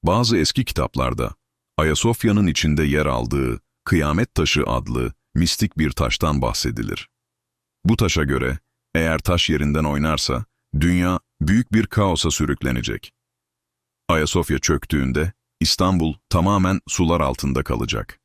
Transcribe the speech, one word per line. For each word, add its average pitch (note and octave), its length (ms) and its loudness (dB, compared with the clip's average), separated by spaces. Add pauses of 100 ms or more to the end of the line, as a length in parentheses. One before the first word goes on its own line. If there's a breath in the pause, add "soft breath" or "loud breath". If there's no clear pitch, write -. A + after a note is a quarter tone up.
Bazı G#2+ 340 2
eski G2+ 280 0
kitaplarda B1 680 -4 (420)
Ayasofya'nın G2+ 680 2
içinde D2+ 360 2
yer D2 220 2
aldığı B1 540 -2 (240)
Kıyamet D#2+ 520 0
Taşı D2 280 0
adlı A#1+ 500 -2 (220)
mistik - 420 0
bir D#2 140 0
taştan C#2+ 500 0
bahsedilir. A1+ 680 -4 (760)
Bu A2+ 120 4
taşa F2+ 260 0
göre C2+ 360 -2 (360)
eğer E2 240 0
taş F2 300 0
yerinden D2 340 0
oynarsa D2 640 -2 (340)
dünya F2+ 400 2 (220)
büyük G2 320 2
bir A2 140 2
kaosa F2+ 440 0
sürüklenecek. B1 840 -4 (960)
Ayasofya D#2 500 0
çöktüğünde C#2+ 760 0 (260)
İstanbul F2 540 2 (160)
tamamen F#2+ 580 2
sular E2+ 340 2
altında C2+ 420 -2
kalacak. A#1 600 -6